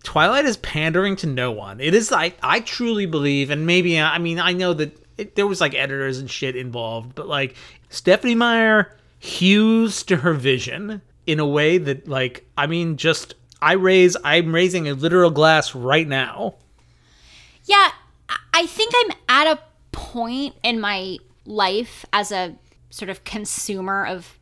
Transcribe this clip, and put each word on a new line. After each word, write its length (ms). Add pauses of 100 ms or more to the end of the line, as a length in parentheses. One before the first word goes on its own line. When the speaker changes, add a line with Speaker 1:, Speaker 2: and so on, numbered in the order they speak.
Speaker 1:
Twilight 440
is 100
pandering 600
to 100
no 260
one. 280
It 140
is, 160
like, 320
I 180
truly 460
believe, 440
and 160
maybe, 340
I 180
mean, 220
I 120
know 200
that 260 (180)
it, 180
there 120
was, 140
like, 140
editors 440
and 120
shit 260
involved, 580
but, 140
like, 260 (340)
Stephenie 460
Meyer 600 (240)
hews 840
to 120
her 160
vision 720 (240)
in 140
a 60
way 320
that, 300
like, 480
I 100
mean, 300
just, 380 (260)
I 120
raise, 520
I'm 300
raising 340
a 60
literal 360
glass 440
right 320
now. 480 (1080)
Speaker 2:
Yeah, 260 (380)
I, 80 (180)
I 120
think 300
I'm 200 (120)
at 180 (100)
a 40 (320)
point 720
in 180
my 380 (260)
life 680
as 200
a 240 (340)
sort 180
of 160
consumer 840
of 360